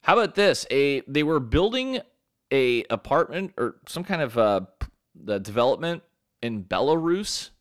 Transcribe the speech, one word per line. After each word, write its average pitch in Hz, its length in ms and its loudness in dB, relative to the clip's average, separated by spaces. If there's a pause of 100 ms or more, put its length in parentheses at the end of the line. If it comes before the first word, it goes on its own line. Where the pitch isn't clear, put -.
How 165 100 4
about 208 240 2
this? 196 340 2
A, 139 300 2
they 147 240 -2
were 151 160 0
building 226 600 0 (520)
a 123 380 2
apartment 160 680 -2
or 117 300 -4
some 175 160 -8
kind 185 180 -2
of, 117 160 -2
uh, 104 220 4
p-, - 260 -10 (300)
the 101 240 -4
development 123 640 0 (360)
in 113 220 -6
Belarus 160 880 0 (100)